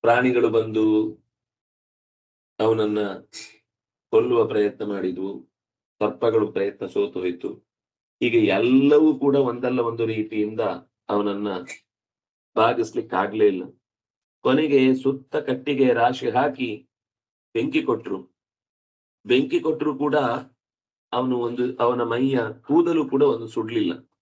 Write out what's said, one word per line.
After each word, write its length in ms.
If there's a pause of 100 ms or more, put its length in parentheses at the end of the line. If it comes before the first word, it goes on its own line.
ಪ್ರಾಣಿಗಳು 500
ಬಂದು 600 (1500)
ಅವನನ್ನ 380 (1120)
ಕೊಲ್ಲುವ 360
ಪ್ರಯತ್ನ 380
ಮಾಡಿದ್ವು, 580 (560)
ಸರ್ಪಗಳು 540
ಪ್ರಯತ್ನ 340
ಸೋತು 340
ಹೋಯ್ತು. 340 (680)
ಹೀಗೆ 240
ಎಲ್ಲವೂ 720
ಕೂಡ 180
ಒಂದಲ್ಲ 440
ಒಂದು 260
ರೀತಿಯಿಂದ 540 (480)
ಅವನನ್ನ 400 (1080)
ಭಾಗಿಸ್ಲಿಕ್ಕೆ 600
ಆಗ್ಲೇ 300
ಇಲ್ಲ. 160 (800)
ಕೊನೆಗೆ 600
ಸುತ್ತ 340
ಕಟ್ಟಿಗೆ 560
ರಾಶಿ 380
ಹಾಕಿ 580 (680)
ಬೆಂಕಿ 280
ಕೊಟ್ರು. 460 (960)
ಬೆಂಕಿ 340
ಕೊಟ್ರು 380
ಕೂಡ 160 (1000)
ಅವನು 260
ಒಂದು, 380
ಅವನ 260
ಮೈಯ 380 (260)
ಕೂದಲು 440
ಕೂಡ 120
ಒಂದು 260
ಸುಡ್ಲಿಲ್ಲ. 640 (120)